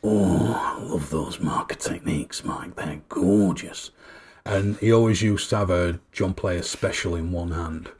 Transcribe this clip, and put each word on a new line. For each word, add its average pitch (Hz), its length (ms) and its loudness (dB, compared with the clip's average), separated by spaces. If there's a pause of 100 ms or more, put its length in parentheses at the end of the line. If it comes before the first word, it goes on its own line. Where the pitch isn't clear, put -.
Oh, 104 520 4
I - 280 -4
love - 280 -6
those 78 300 -6
marker 76 360 -2
techniques, - 680 -4
Mike. - 320 -8
They're 76 340 -8
gorgeous. - 840 2 (540)
And 101 320 0
he 113 140 4
always 113 300 6
used 104 280 2
to 120 80 2
have 101 120 2
a 87 300 2 (120)
John 95 220 -2
Player 90 300 -2
special - 520 -2
in 85 160 -2
one 87 200 -2
hand. 82 380 -6 (100)